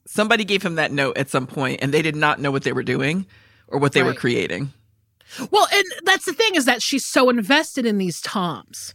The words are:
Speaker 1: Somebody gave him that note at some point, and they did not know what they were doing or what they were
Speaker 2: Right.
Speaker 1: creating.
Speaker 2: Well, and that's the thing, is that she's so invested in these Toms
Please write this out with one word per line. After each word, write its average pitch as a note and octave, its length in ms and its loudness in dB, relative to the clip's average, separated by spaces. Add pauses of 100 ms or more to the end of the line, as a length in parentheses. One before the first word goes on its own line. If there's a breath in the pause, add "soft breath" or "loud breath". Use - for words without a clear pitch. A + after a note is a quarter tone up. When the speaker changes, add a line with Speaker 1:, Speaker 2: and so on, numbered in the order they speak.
Speaker 1:
Somebody A3 380 2
gave G3 180 0
him E3+ 140 -2
that D#3 160 0
note C#3 260 0
at C#3 120 -2
some B2+ 180 -2
point, C3+ 340 -4
and C#3 120 -2
they D3+ 80 4
did D#3 160 -2
not D3+ 240 0
know C#3+ 100 -2
what C3+ 120 -2
they C3 100 -2
were - 100 -2
doing C#3 420 -2 (440 soft breath)
or C#3 100 -2
what C#3 140 2
they C#3 100 4
were B2+ 60 2
Speaker 2:
Right. B2+ 100 -4
Speaker 1:
creating. A#2+ 540 -2 (800 loud breath)
Speaker 2:
Well, G4+ 220 6
and G4 120 4 (180)
that's F#4+ 220 2
the F4+ 80 -4
thing, A4 220 0
is C#4 100 2
that A#3+ 180 0
she's - 220 -2
so C4 240 4
invested B3+ 560 0
in G#3+ 120 2
these F#3 220 -2
Toms - 760 -6